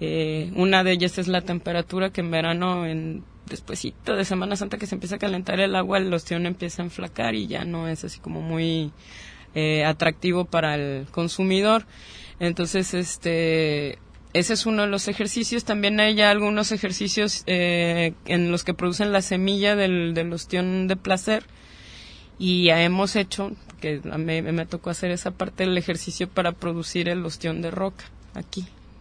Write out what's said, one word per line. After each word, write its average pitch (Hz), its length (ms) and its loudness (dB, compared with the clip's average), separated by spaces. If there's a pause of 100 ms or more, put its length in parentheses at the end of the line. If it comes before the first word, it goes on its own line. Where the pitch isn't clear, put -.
Eh, 156 540 -2
una 190 280 6
de 185 80 4
ellas 180 260 2
es 185 120 -2
la 180 120 2
temperatura, 175 680 -2
que - 100 -6
en 170 100 -2
verano, 170 540 0
en, 160 380 -4 (240)
despuesito - 680 -6
de 196 80 2
Semana 190 320 0
Santa 202 220 -4
que 202 100 -6
se 196 80 -4
empieza 190 200 -6
a 196 40 -6
calentar 185 400 0
el 196 160 4
agua, 190 220 2
el 185 160 0
ostión 170 320 -2
empieza 175 360 -6
a 175 40 -4
enflacar 170 500 -4
y 107 120 -2
ya - 180 -4
no 165 240 -4
es 160 160 -6
así - 140 -12
como 160 220 -8
muy, 165 500 0 (640)
eh, 156 300 2
atractivo 165 600 2
para 156 300 2
el 139 360 -4
consumidor. 190 760 2 (540)
Entonces, 175 540 0
este, 160 1080 0 (340)
ese 180 200 2
es 202 120 0
uno 214 180 2
de 208 40 2
los 196 220 -2
ejercicios. 226 560 -2
También 208 340 2
hay 214 160 6
ya 208 160 8
algunos 208 400 2
ejercicios, 202 760 -2
eh, 175 680 2 (120)
en 175 260 2
los 175 120 0
que 180 100 0
producen 180 380 0
la 196 100 4
semilla 196 540 2
del, 180 380 2
del 165 180 -2
ostión 185 560 0
de 190 80 2
placer. 190 480 0 (960)
Y 180 260 4
ya 165 180 8
hemos 190 340 2
hecho, 196 340 -2 (300)
que 151 280 -4
a 151 80 -4
mí 160 240 -2
me 165 240 -2
tocó 170 240 -8
hacer 175 220 -2
esa 175 200 -4
parte 185 340 -4
del 185 120 2
ejercicio 175 520 -4
para 175 240 0
producir 175 560 -2
el 175 160 -2
ostión 165 360 -4
de 170 80 -4
roca 190 360 -4 (280)
aquí. 185 320 -8 (360)